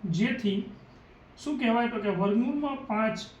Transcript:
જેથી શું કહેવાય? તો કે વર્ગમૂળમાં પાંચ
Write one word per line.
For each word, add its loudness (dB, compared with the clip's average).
જેથી 0
શું -4
કહેવાય? 4
તો -2
કે 0
વર્ગમૂળમાં 2
પાંચ 0